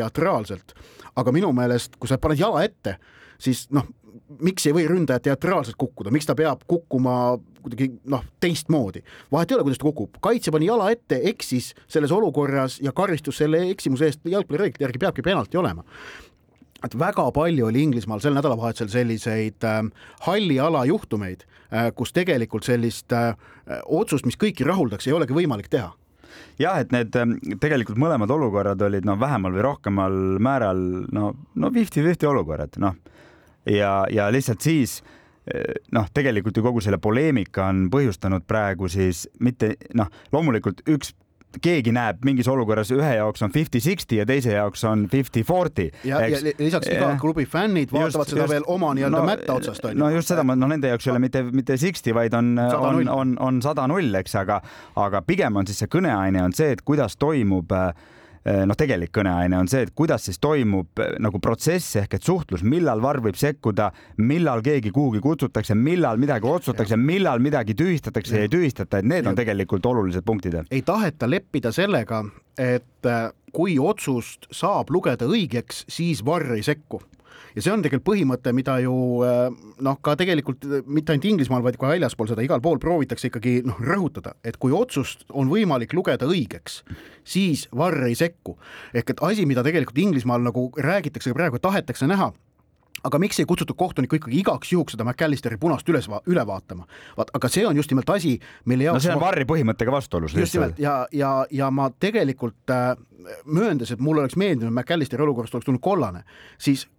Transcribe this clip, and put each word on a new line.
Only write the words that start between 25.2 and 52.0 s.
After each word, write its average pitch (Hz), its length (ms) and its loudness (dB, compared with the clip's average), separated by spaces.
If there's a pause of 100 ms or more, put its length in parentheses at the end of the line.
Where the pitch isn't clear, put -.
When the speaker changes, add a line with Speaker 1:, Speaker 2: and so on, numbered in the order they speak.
Speaker 1:
võimalik 139 320 -2
teha. 107 240 -2 (640)
Speaker 2:
Jah, 170 220 2
et 123 120 -4
need, 120 260 0
ähm, 120 180 2 (240)
tegelikult 123 400 0
mõlemad 135 300 2
olukorrad 101 520 0
olid, 101 220 0
noh, 101 160 0
vähemal 113 320 0
või 101 160 0
rohkemal 98 520 0 (200)
määral, 95 720 0
no, 104 220 -2 (200)
no, 233 200 -2
fifty 180 320 2
fifty 160 240 2
olukorrad, 76 500 -2
noh. 95 160 0 (720)
Ja, 98 400 2
ja 104 240 2
lihtsalt 127 320 0
siis 151 380 0 (440)
eh, - 280 -4 (180)
noh, 110 200 2
tegelikult 110 440 0
ju 110 60 2
kogu 120 180 2
selle 98 180 0
poleemika 110 680 2
on 95 240 2
põhjustanud 98 560 0
praegu 98 420 0
siis 90 360 0 (160)
mitte, 117 320 2 (220)
noh, 107 160 2 (220)
loomulikult 123 540 0
üks, 151 280 0 (500)
keegi 156 260 2
näeb 113 320 0
mingis 127 240 2
olukorras, 110 460 2
ühe 143 240 2
jaoks 107 260 0
on 104 80 0
fifty 151 300 0
sixty 117 400 -2
ja 104 60 0
teise 123 260 2
jaoks 104 320 0
on 107 260 2
fifty 131 320 0
forty, 160 460 0 (160)
Speaker 1:
Ja, 135 160 0
ja 113 80 2
Speaker 2:
eks. 139 160 0
Speaker 1:
li-, 151 140 0
lisaks 156 280 0
iga - 220 0
Speaker 2:
Jah. 143 100 0
Speaker 1:
klubi 156 300 0
fännid 175 420 0
Speaker 2:
Just, - 60 0
Speaker 1:
vaatavad 156 340 0
seda 151 140 0
Speaker 2:
just. 151 80 0
Speaker 1:
veel 147 160 -2
oma 170 260 0
nii-öelda 139 240 2
Speaker 2:
No, 165 80 2
Speaker 1:
mätta - 300 0
otsast, 117 280 -6
on 113 120 -4
ju. - 20 0
Speaker 2:
no 151 160 4
just 165 160 0
seda, 165 160 2
ma, 127 80 4
no 131 160 4
nende 135 220 0
jaoks 120 160 -2
ei 123 80 2
ole 127 100 2
mitte, 131 240 0
mitte 131 260 0
sixty, 127 380 0